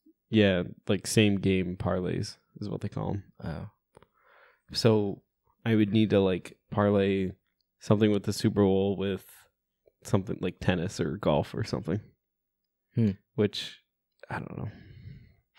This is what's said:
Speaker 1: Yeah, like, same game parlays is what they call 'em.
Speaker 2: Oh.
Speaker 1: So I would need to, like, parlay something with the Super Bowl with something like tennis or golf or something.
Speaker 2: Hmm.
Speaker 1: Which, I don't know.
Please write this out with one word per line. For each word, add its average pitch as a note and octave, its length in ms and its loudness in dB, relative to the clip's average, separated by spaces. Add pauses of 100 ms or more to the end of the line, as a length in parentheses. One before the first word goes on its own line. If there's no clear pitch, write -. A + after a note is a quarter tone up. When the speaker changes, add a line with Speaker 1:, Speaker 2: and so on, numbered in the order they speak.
(300)
Speaker 1:
Yeah, G2 320 4 (240)
like, G2 200 -2
same G#2+ 300 4
game F#2 400 0
parlays F2+ 600 -4 (240)
is G2+ 100 -8
what G#2 100 -6
they G#2 80 -8
call G2+ 220 -6
'em. G2 140 -6 (200)
Speaker 2:
Oh. E2+ 260 -10 (1040)
Speaker 1:
So G#2+ 500 2 (440)
I A2+ 80 2
would G#2+ 180 4
need A2 180 4
to, G#2 100 6
like, F#2 360 0 (140)
parlay G2 640 2 (480)
something G#2+ 300 2
with G2+ 120 0
the G#2+ 100 -4
Super G2+ 300 2
Bowl G2 340 2
with F#2+ 300 -6 (760)
something F#2 380 -2
like F#2 200 -6
tennis F2+ 400 -2
or D#2+ 180 -2
golf D2+ 360 0
or - 100 -4
something. - 360 -4 (960)
Speaker 2:
Hmm. A2+ 160 2 (240)
Speaker 1:
Which, - 460 -4 (500)
I - 80 -8
don't - 180 -12
know. - 140 -8 (880)